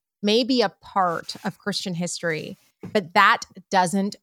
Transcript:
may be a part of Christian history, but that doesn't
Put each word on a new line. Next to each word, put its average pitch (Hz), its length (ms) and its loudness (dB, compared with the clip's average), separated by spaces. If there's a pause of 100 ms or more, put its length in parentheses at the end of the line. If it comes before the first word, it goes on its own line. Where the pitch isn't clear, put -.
(220)
may 214 220 2
be 233 180 2
a 196 60 2
part - 640 -4 (100)
of 202 140 -6
Christian 190 360 -6
history, 170 640 -6 (360)
but 180 220 -2
that 208 260 6 (300)
doesn't 196 520 0